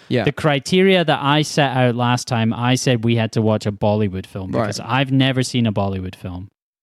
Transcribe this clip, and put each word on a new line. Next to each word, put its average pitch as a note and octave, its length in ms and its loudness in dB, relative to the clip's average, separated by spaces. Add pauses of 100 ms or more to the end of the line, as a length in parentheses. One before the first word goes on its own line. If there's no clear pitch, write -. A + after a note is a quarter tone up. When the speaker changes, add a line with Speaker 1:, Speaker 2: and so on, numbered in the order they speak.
Speaker 1:
Yeah. A#2+ 160 0
Speaker 2:
The D3 60 2
criteria F#3 720 2
that D3+ 180 0
I C#3+ 200 2
set C#3 340 0
out B2 200 2
last A#2+ 320 0
time, A2+ 260 0
I B2 220 0
said B2 280 0
we A#2 120 2
had A2 180 0
to A#2 80 0
watch G#2+ 240 0
a G#2 60 -2
Bollywood G#2 560 0
film F#2 240 -10
Speaker 1:
Right. A#2+ 120 -2
Speaker 2:
because G#2 160 -4
I've C3 320 -2
never C3 320 2
seen A#2+ 220 0
a G#2+ 80 0
Bollywood G2 420 -4
film. F#2 340 -12 (340)